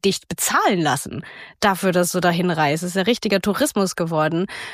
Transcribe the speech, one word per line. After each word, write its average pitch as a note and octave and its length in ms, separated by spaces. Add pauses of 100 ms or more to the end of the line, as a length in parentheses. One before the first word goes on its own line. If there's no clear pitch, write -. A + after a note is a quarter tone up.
dich F#3+ 240
bezahlen B3 540
lassen - 420 (360)
dafür, G3 180 (140)
dass F3 180
du F3+ 100
dahin F3 300
reist. D#3 320
Es F3 80
ist F3 60
ja F#3+ 60
richtiger G3+ 380
Tourismus G3+ 540
geworden. E3 520 (280)